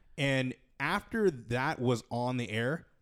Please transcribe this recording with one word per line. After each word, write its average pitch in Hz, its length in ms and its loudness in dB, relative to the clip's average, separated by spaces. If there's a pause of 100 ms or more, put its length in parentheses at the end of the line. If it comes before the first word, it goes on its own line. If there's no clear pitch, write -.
(200)
And 135 340 0 (260)
after 190 520 2
that 127 480 -2
was 120 320 2
on 123 260 -2
the 117 140 -4
air, 120 340 -2 (160)